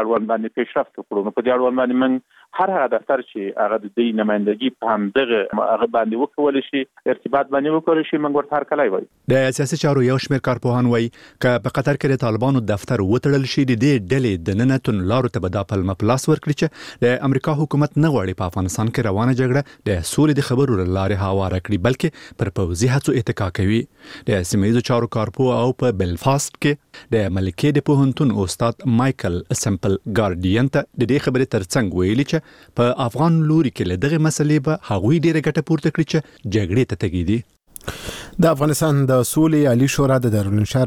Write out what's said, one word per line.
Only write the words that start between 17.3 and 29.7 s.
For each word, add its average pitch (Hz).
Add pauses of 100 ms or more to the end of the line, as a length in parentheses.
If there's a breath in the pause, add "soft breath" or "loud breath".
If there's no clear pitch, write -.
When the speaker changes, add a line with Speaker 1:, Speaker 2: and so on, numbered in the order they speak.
Speaker 2:
حکومت 147
نه 160
غواړي 95
په 90
افغانستان 107
کې 113
روانه 117
جګړه 131 (300 loud breath)
د 85
سولې 147
د -
خبرو 127
له 90 (100)
لارې 98
هواره 92
کړي، 104
بلکې -
پر 98
پوځي 90
هڅو 139
اتکا 104 (100)
کوي. 107 (520 loud breath)
د 92 (100)
سیمه 104
ییزو 120
چارو 117
کارپوه 120
او 127 (160)
په 107
بلفاست 95
کې - (120)
د 98
ملکې 117
د -
پوهنتون 135 (120)
استاد - (160)
مایکل 104 (220)
سمپل 98 (240)